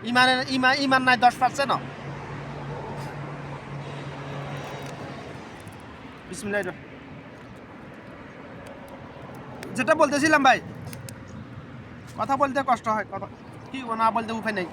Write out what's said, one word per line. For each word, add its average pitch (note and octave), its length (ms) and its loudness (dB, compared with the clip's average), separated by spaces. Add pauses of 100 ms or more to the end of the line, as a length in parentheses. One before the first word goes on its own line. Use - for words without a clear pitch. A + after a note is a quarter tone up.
ইমানের, B3+ 360 6 (100)
ইমা-, C4 300 6
ইমান C4 240 6
নাই B3+ 140 8
দশ A#3+ 220 8
পার্সেন্ট B3+ 320 4
ও। D3+ 80 4 (4000)
বিসমিল্লাহির G3 380 -2
রহ-, - 200 -8 (3000)
যেটা C#4 200 4
বলতেছিলাম D4 480 6
ভাই, A#3+ 160 8 (1600)
কথা B3 200 2
বলতে C#4 300 4
কষ্ট A#3 200 4
হয়, G#3+ 240 2
কথা G3 160 -6 (440)
কি C4 120 -6 (140)
না A3+ 140 6
বলতে A3 220 0
উপায় A3 220 -2
নেই F3+ 180 0